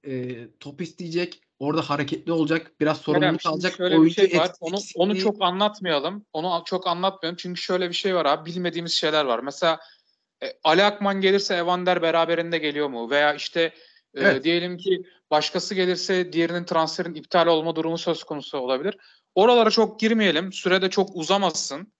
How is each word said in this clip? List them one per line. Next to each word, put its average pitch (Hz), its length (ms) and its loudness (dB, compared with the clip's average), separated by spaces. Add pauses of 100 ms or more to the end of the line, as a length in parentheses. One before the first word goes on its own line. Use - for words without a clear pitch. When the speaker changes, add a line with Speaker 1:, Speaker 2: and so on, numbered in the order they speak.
Speaker 1:
e, 127 280 -8 (240)
top 143 220 -14
isteyecek, 170 600 -6 (180)
orada 151 220 0
hareketli 147 500 -4
olacak, 160 480 0
biraz 151 220 0
Speaker 2:
Kerem, - 20 -20
Speaker 1:
sorumluluk 160 380 2
Speaker 2:
şimdi 160 120 -2
Speaker 1:
alacak 180 200 -2
Speaker 2:
şöyle 180 220 0
bir 160 40 10
Speaker 1:
oyuncu 165 160 6
Speaker 2:
şey 180 240 4
var. 170 60 4
Speaker 1:
eksikliği 175 260 -8
Speaker 2:
Onu, 196 60 -4 (180)
onu 190 240 0
çok 208 220 0
anlatmayalım. 185 920 -2
Onu 170 200 -2
al-, 170 100 -4
çok 185 240 -4
anlatmayalım. 175 500 -2
Çünkü 180 240 -10
şöyle 180 280 -2
bir 170 60 -6
şey 190 200 -2
var 160 100 0
abi. 156 240 0
Bilmediğimiz 170 440 -6
şeyler 156 320 0
var. 117 140 0
Mesela, 156 400 -2 (640)
e, 135 40 -8 (160)
Ali 160 200 6
Akman 202 380 0
gelirse 196 340 2
Evander 180 460 0
beraberinde 165 560 0
geliyor 147 320 -2
mu? 117 200 -8
Veya 147 240 4
işte, 156 280 -4
e, 160 120 0 (480)
Speaker 1:
Evet. 139 220 4
Speaker 2:
diyelim 170 340 0
ki 180 260 -2 (280)
başkası 170 440 -2
gelirse 180 580 0
diğerinin 170 320 -2
transferin 170 480 -2
iptal 160 340 0
olma 160 280 2
durumu 165 220 -2
söz 165 260 -4
konusu 147 340 -10
olabilir. 131 400 -2 (380)
Oralara 226 340 6
çok 214 300 2
girmeyelim. 190 540 2
Sürede 185 360 0
çok 190 260 -2
uzamasın. 175 840 -2